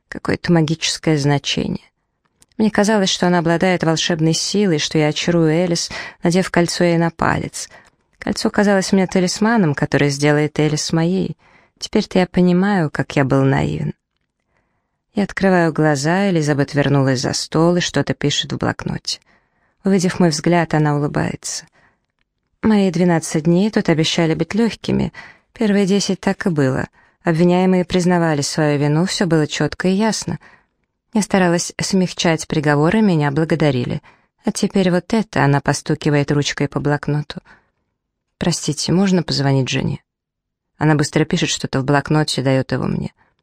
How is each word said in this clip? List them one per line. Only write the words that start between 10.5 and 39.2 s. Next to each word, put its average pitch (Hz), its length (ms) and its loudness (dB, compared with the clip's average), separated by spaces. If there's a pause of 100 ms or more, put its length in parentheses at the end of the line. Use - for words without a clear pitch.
Элис 151 340 0
моей. 170 440 -2 (400)
Теперь-то - 420 -2
я 185 60 2
понимаю, 180 640 2
как - 280 -6
я 139 80 2
был 135 180 2
наивен. 147 500 -2 (1200)
Я 202 100 -2
открываю 180 500 0
глаза, 156 560 0
Элизабет 147 440 0
вернулась 135 480 2
за 135 120 -2
стол 165 420 2
и 175 60 0
что-то - 320 -2
пишет 143 400 -2
в 127 40 -6
блокноте. - 640 -6 (640)
Увидев 185 360 0
мой 180 100 6
взгляд, 165 440 0
она 151 220 2
улыбается. 151 680 -4 (960)
"Мои 202 300 4
двенадцать 165 540 0
дней 180 260 2
тут - 180 0
обещали 160 460 0
быть 160 180 -4
лёгкими. 202 600 -2 (400)
Первые 202 320 0
десять 190 340 0
так - 260 -4
и 202 40 2
было. 143 400 0 (340)
Обвиняемые 180 600 2
признавали 170 560 0
свою 147 360 0
вину, 147 280 2
всё 196 200 -2
было 160 220 2
чётко - 400 -4
и 185 60 2
ясно. 202 460 -2 (760)
Я 214 80 2
старалась 175 580 0
смягчать 175 680 -2
приговоры, 156 540 2
меня 156 300 2
благодарили. 151 720 -2 (440)
А 214 60 0
теперь 190 400 0
вот 175 220 -2
это", 214 300 0
она 143 180 2
постукивает 147 680 -2
ручкой 143 360 -2
по - 120 -6
блокноту. 147 600 -4 (960)
"Простите, - 540 -4
можно 185 320 2